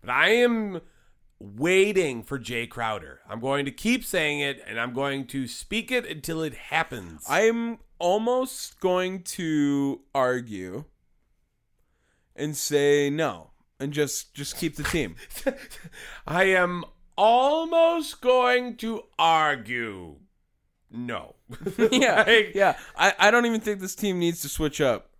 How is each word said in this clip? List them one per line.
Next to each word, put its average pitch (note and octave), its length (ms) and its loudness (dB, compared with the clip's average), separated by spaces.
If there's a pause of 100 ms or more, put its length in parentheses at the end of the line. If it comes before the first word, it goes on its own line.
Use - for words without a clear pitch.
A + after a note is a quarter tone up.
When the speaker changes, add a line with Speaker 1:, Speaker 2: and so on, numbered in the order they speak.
Speaker 1:
But G#2+ 80 -16
I C#3+ 200 4
am A3 520 2 (580)
waiting D#3+ 840 2
for C#3 160 -8
Jay A#2 280 -6
Crowder. G#2+ 640 -8
I'm A2+ 100 -8
going C#3 260 -2
to C#3 60 -6
keep A3 320 -2
saying D3+ 360 -2
it, C#3 280 -4
and A2+ 120 -8
I'm A#2+ 140 -4
going C3+ 340 -4
to C3+ 200 -6
speak - 440 -8
it B3 140 -2
until D#3+ 360 -8
it D3 140 -6
happens. G2+ 760 -6
Speaker 2:
I'm A3+ 480 2 (220)
almost A3 800 -2
going F#3 420 0
to C#3+ 800 0 (120)
argue A#2+ 680 -2 (1500)
and D3+ 220 -6
say C#3+ 520 4
no, C#3 420 -4 (280)
and C#3+ 140 -6
just, C#3+ 400 -4
just - 240 -10
keep D#3 180 -4
the D3+ 80 -10
team. B2 320 -2 (300)
Speaker 1:
<laughs> C4+ 100 -2 (720)
I F3+ 180 2
am F3+ 380 2 (320)
almost D#4+ 1040 4
going B3 560 2
to A3+ 260 -6 (160)
argue A#2+ 960 0 (760)
no. A#2+ 440 -10 (140)
<laughs> - 160 -14 (120)
Speaker 2:
<laughs> A3+ 140 6
Yeah, A3+ 340 4
Speaker 1:
Like, G#3+ 300 4
Speaker 2:
yeah. F#3+ 220 4 (200)
I, F#3 220 4
I G3+ 120 8
don't A#3+ 140 4
even A3+ 160 0
think G#3 180 -4
this F#3 160 -10
team F#3+ 240 -2
needs E3+ 220 0
to C#3+ 80 -8
switch D#3 320 -2
up. B2 280 0 (100)